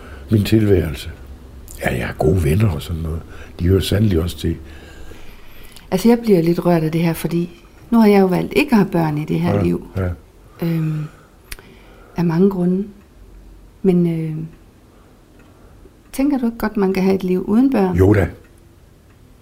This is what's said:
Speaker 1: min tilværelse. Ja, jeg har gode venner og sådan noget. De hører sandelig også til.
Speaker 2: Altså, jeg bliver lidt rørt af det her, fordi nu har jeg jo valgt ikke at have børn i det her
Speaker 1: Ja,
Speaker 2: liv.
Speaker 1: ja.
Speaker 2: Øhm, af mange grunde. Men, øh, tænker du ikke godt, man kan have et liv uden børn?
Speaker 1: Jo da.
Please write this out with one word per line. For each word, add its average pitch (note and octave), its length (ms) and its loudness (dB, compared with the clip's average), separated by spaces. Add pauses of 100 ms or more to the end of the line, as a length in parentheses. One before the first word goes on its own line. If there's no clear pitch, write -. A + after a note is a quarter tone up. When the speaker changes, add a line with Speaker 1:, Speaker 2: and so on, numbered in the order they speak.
(300)
Speaker 1:
min G#2 140 2
tilværelse. F#2+ 640 0 (720)
Ja, C2 140 -2
jeg - 80 -6
har - 80 -10
gode F2+ 300 0
venner F#2 260 2
og D2 120 -6
sådan E2 200 -8
noget. D#2+ 180 -6 (400)
De E2+ 80 0
hører F#2+ 120 4
sandelig G2 420 0
også F2 160 -6
til. E2 180 -4 (1300)
Speaker 2:
Altså, F#3 180 0
jeg A#3+ 100 4
bliver G3+ 240 2
lidt E3+ 240 0
rørt E3+ 160 4
af D#3 100 -2
det E3 80 0
her, E3 120 2
fordi E3+ 500 -6 (280)
nu A#3 100 2
har A3 80 6
jeg G3+ 120 6
jo F#3+ 60 6
valgt F3 300 -2
ikke D4+ 160 0
at A3+ 40 6
have F#3+ 140 4
børn D#3 280 0
i D3+ 60 -4
det E3 160 -2
her E3+ 140 0
Speaker 1:
Ja, G2+ 80 0
Speaker 2:
liv. F2 240 -2 (100)
Speaker 1:
ja. F#2 120 -2 (540)
Speaker 2:
Øhm, D#3 420 -4 (1120)
af F3 80 0
mange E3+ 260 4
grunde. F#3 340 -2 (1000)
Men, F3+ 240 4 (140)
øh, D#3 140 -6 (1800)
tænker C#4 260 0
du A#3+ 80 -2
ikke A#3 120 -4
godt, G#3+ 180 -6
man F#3+ 160 2
kan F#3+ 100 0
have F#3+ 120 4
et F#3+ 100 -2
liv F#3 240 0
uden B3+ 220 4
børn? F#3+ 260 2
Speaker 1:
Jo F#2+ 180 6
da. F#2+ 140 2 (1120)